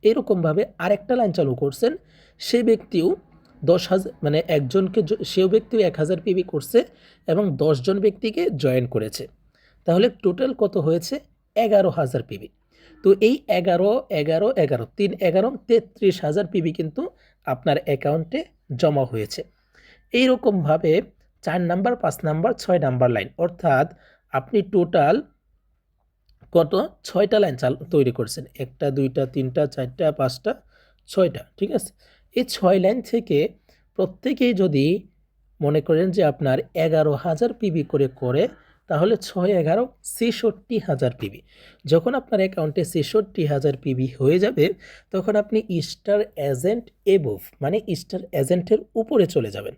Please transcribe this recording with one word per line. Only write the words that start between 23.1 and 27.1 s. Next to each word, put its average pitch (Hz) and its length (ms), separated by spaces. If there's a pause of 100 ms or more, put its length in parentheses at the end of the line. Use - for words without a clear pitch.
লাইন, 98 120 (160)
অর্থাৎ 160 420 (460)
আপনি 135 260 (160)
টোটাল 175 420 (1400)
কত? 165 160 (320)
ছয়টা 208 380